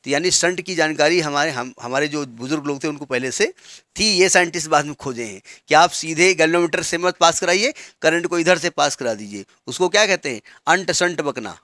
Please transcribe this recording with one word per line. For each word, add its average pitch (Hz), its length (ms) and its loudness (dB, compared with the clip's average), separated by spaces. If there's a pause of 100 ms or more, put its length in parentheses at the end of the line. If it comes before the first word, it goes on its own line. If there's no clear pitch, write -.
तो 131 40 -10
यानी 143 220 0
संट 180 300 0
की 180 140 -8
जानकारी 156 440 2
हमारे, 151 320 0
हम, 127 300 -8
हमारे 131 260 -2
जो 147 200 -4
बुजुर्ग 131 380 -6
लोग 143 180 -6
थे 165 40 -4
उनको 147 180 -8
पहले 131 260 -4
से 202 140 0 (500)
थी, 208 160 -2
ये 185 180 4
साइंटिस्ट 170 400 0
बाद 151 160 2
में 147 100 -8
खोजे 120 300 -8
हैं 101 160 -14 (260)
कि 147 80 2
आप 165 160 6
सीधे 165 420 2
गैल्वेनोमीटर 165 500 2
से 170 140 -4
मत 180 200 -2
पास 170 220 4
कराइए, 196 340 0 (280)
करंट 170 260 2
को 170 120 -2
इधर 170 180 4
से 165 140 -4
पास 147 240 0
करा 120 180 -4
दीजिए, 101 320 -12 (220)
उसको 175 220 -2
क्या 202 180 4
कहते 180 220 -2
हैं, 117 120 -8 (260)
अंट 175 260 2
संट 175 280 -2
बकना 120 420 -8